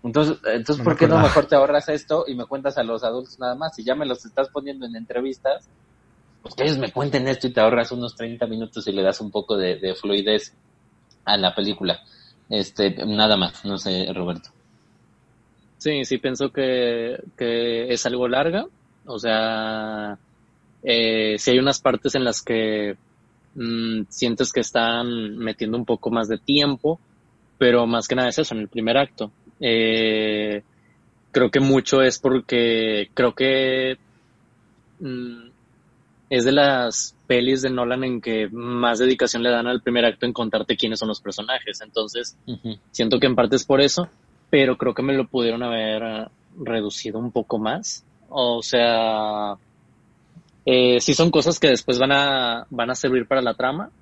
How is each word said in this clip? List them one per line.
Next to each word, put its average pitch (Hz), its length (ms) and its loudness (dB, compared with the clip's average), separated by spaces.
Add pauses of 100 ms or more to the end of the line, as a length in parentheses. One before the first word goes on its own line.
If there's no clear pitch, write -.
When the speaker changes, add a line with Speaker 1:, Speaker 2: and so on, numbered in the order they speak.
Speaker 1:
Entonces, 147 420 2
entonces, 117 320 0
Speaker 2:
No 127 60 -6
me 165 80 4
Speaker 1:
¿por 147 80 4
qué 160 80 8
no 156 80 6
Speaker 2:
acordaba. 151 120 8
Speaker 1:
mejor 143 200 4
te 160 80 4
ahorras 143 340 4
esto 151 380 0
y 135 80 -6
me 120 100 -8
cuentas 139 320 -4
a 127 60 0
los 113 200 -4
adultos 127 360 -6
nada 123 160 -4
más? 156 200 -8
Si 113 80 -14
ya 127 120 0
me 151 100 -4
los 127 220 -6
estás 135 220 -2
poniendo 139 360 -10
en 117 100 -12
entrevistas, 127 720 -6 (760)
pues - 100 -18
que 131 120 -2
ellos 151 120 2
me 123 140 -4
cuenten 131 360 -2
esto 131 200 -2
y 123 40 -2
te 120 100 2
ahorras 117 300 4
unos 120 240 -8
treinta 117 300 -6
minutos 113 420 -8
y 104 40 -4
le 98 100 -2
das 95 200 2
un 104 100 -10
poco 104 260 -2
de, 92 220 0
de 95 160 -4
fluidez 101 580 -2 (680)
a 104 140 0
la 92 160 2
película. 98 460 -2 (500)
Este, 98 560 -2
nada 107 320 2
más, 90 260 -4
no 101 140 -6
sé, 92 340 -4
Roberto. 90 380 -6 (1300)
Speaker 3:
Sí, 143 260 -2
sí 123 140 -2
pienso 131 340 -2
que, 123 680 0 (180)
que 117 560 -2
es 117 140 -4
algo 123 200 0
larga. 165 380 0 (400)
O 117 140 -10
sea, 110 1000 -2 (640)
eh, 113 560 2
sí - 140 0
hay 127 80 6
unas 139 200 2
partes 135 360 -2
en 131 80 0
las 117 180 -2
que, 107 560 -2 (560)
mm, 113 560 -4
sientes 120 420 -2
que 127 100 0
están 117 760 -2
metiendo 113 400 -4
un 123 80 -4
poco 117 240 -2
más 113 180 -2
de 110 120 -2
tiempo, 143 600 0 (600)
pero 120 260 6
más 117 220 -2
que 127 80 0
nada 127 140 2
es 117 100 -4
eso, 151 160 -2
en 110 60 -4
el 101 60 -8
primer 117 300 0
acto. 123 340 -2 (280)
Eh, 110 1040 0 (680)
creo 123 200 4
que 143 80 4
mucho 135 420 4
es 131 160 4
porque 113 960 0
creo 123 220 2
que, 131 640 0 (1000)
mm, 123 520 -12 (800)
es 123 140 2
de 135 80 4
las 135 600 2 (140)
pelis 127 340 2
de 131 80 -2
Nolan 127 360 -2
en 123 160 -4
que 110 280 -2
más 120 500 -2
dedicación 127 440 2
le 123 60 2
dan 120 180 0
al 123 140 -2
primer 120 240 2
acto 113 200 0
en 123 60 -2
contarte 110 460 -2
quiénes 110 220 -2
son 110 100 -4
los 104 100 -6
personajes. 107 600 -8
Entonces, 110 560 -6 (100)
Speaker 1:
Ujú. 113 300 -10 (140)
Speaker 3:
siento 117 280 0
que 139 80 4
en 127 80 2
parte 123 220 4
es - 80 -2
por 135 160 4
eso, 165 260 2 (420)
pero 131 280 4
creo 123 160 -2
que - 100 -4
me 135 100 0
lo 135 140 0
pudieron 117 340 -2
haber, 110 420 -4
ah, 110 280 -8 (260)
reducido 110 600 -6
un 120 140 -6
poco 113 260 -2
más. - 460 -6 (240)
O 120 340 0
sea, 110 920 0 (1120)
eh, 123 360 6
sí - 120 2
son 165 180 4
cosas 160 280 2
que 160 100 4
después 123 300 2
van 135 120 4
a, 131 580 0
van 120 200 -2
a 127 60 -2
servir 127 320 0
para 135 140 2
la 120 140 0
trama 143 340 -2 (120)